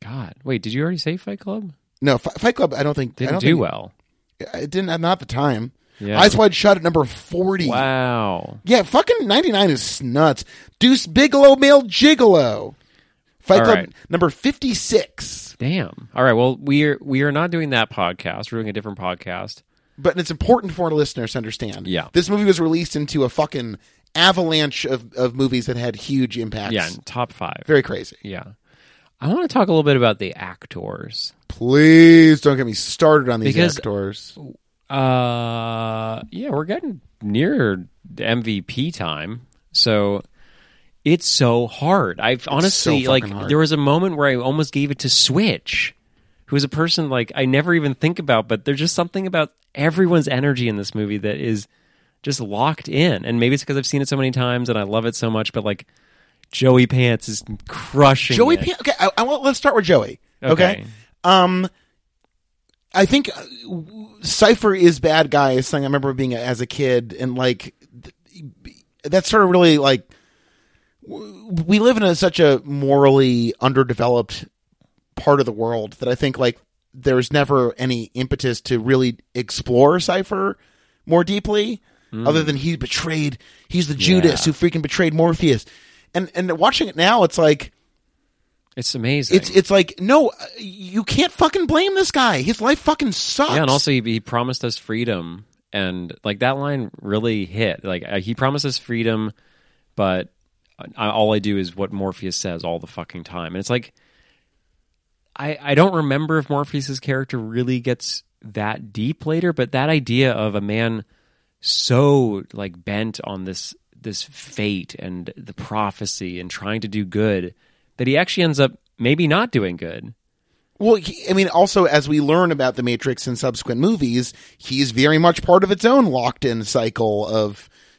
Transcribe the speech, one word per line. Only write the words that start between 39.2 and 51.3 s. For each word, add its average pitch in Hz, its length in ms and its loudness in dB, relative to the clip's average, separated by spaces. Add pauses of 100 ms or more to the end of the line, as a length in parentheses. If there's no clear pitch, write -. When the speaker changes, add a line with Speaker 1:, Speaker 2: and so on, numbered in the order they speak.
Speaker 1:
So 101 500 2 (840)
it's 165 200 2
so 120 420 2
hard. 143 520 -2
I've 123 200 0
Speaker 2:
It's - 80 -14
Speaker 1:
honestly, 151 580 0
Speaker 2:
so 131 60 2
Speaker 1:
like, 131 120 2
Speaker 2:
fucking 101 140 -8
hard. 101 120 -6
Speaker 1:
there 147 80 2
was 156 140 2
a 156 60 0
moment 156 400 0
where 143 100 2
I 131 80 2
almost 139 380 -2
gave 143 180 -2
it 135 80 -8
to 131 100 -4
Switch, - 840 0 (520)
who 139 80 -2
is 143 80 0
a 139 60 -4
person, 160 400 -2
like, 120 260 -2
I 135 100 0
never 147 280 2
even 147 220 0
think 170 240 -2
about, 123 280 2
but 107 180 -4
there's 143 140 -2
just 170 160 -2
something 180 320 -4
about 165 260 -2 (200)
everyone's 165 540 2
energy 127 400 0
in 107 80 -2
this 101 180 -8
movie 104 240 -4
that 104 200 -4